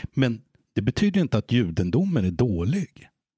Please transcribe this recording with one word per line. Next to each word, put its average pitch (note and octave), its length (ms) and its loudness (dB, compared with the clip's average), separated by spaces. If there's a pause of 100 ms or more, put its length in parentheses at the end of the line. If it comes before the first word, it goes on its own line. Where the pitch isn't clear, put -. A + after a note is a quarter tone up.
(140)
Men B2 260 0 (340)
det - 80 -2
betyder G3 380 0
inte C3 180 0
att - 140 -4
judendomen A#2+ 720 0
är F#2 60 0
dålig. G#2+ 800 -2 (300)